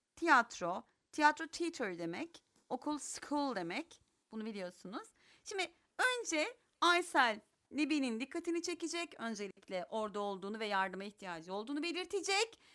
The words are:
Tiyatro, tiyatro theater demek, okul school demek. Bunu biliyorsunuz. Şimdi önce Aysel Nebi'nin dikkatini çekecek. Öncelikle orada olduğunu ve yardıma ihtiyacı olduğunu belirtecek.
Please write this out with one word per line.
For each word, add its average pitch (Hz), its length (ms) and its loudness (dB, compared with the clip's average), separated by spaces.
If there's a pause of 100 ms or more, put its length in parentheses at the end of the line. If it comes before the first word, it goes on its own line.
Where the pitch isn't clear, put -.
(160)
Tiyatro, 233 680 4 (280)
tiyatro 302 340 4
theater 277 520 -2
demek, 175 460 -6 (240)
okul 294 300 -2
school 285 580 -2
demek. 185 440 -4 (320)
Bunu 220 120 -6
biliyorsunuz. 202 640 -8 (360)
Şimdi 370 300 -4 (240)
önce 466 580 2 (240)
Aysel 311 600 4 (300)
Nebi'nin 269 500 2
dikkatini 339 420 -2
çekecek. 339 580 -4
Öncelikle 202 720 -6
orada 214 300 -2
olduğunu 202 400 -4
ve 220 60 -2
yardıma 190 380 0
ihtiyacı 180 500 -8
olduğunu 269 280 -4
belirtecek. 381 760 0 (140)